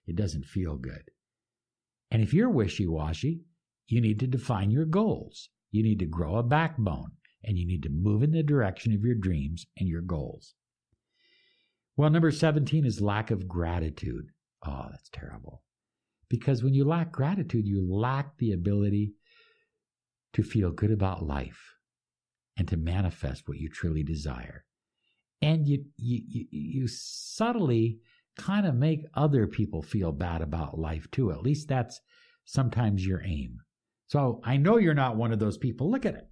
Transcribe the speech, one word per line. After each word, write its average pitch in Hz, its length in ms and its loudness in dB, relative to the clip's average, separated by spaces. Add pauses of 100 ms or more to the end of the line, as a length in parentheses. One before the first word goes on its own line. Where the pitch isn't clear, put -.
It 82 100 -6
doesn't 78 300 -2
feel 85 300 -4
good. - 340 -12 (1000)
And 113 120 4
if 107 120 2
you're 233 160 6
wishy-washy, 95 920 0 (460)
you 117 140 2
need 107 200 2
to 127 60 0
define 110 440 0
your 139 140 4
goals. 190 640 0 (220)
You 107 120 2
need 107 180 4
to 90 60 0
grow 82 300 -2
a 117 60 2
backbone, 120 720 0 (320)
and 104 120 0
you 87 100 0
need 87 180 -2
to - 40 -4
move 104 340 2
in 151 100 2
the 160 100 2
direction 117 500 2
of 101 100 2
your 120 120 2
dreams 85 500 -2 (140)
and 95 100 0
your 85 140 -2
goals. 85 520 -6 (1400)
Well, 151 140 4
number 160 220 6
seventeen 151 520 2
is 101 160 0
lack 104 300 0
of 92 160 -2
gratitude. 82 800 -4 (400)
Oh, 67 240 -8
that's - 200 -20
terrible. - 520 -16 (680)
Because 123 340 0
when 135 120 2
you 139 100 4
lack 165 280 2
gratitude, 139 540 0
you 98 200 2
lack 127 520 -2
the 113 140 0
ability 101 600 0 (1200)
to 110 100 2
feel 98 280 0
good 104 200 0
about 95 360 0
life 69 500 -6 (800)
and 85 120 0
to 92 100 -2
manifest 82 680 -2
what 71 120 -10
you 78 100 -8
truly 78 340 -4
desire. 71 640 -8 (800)
And 151 240 2
you, 143 180 0 (120)
you, 120 300 -2
you, - 240 -6
you 123 380 -4
subtly 127 1080 -2 (400)
kind 202 280 0
of 147 80 2
make 151 380 2
other 143 340 4
people 82 360 -2
feel 95 280 0
bad 82 300 -2
about 78 380 -4
life 80 320 -4
too. 120 200 2
At 76 120 -6
least 147 260 0
that's 127 320 -2 (460)
sometimes 110 600 0
your 92 160 -2
aim. 67 360 -6 (480)
So 120 360 0
I 127 140 0
know 185 220 6
you're 170 160 4
not 127 220 2
one 113 160 0
of 110 60 0
those 104 200 0
people. 127 320 -2
Look 269 160 -2
at 180 80 -2
it. - 180 -16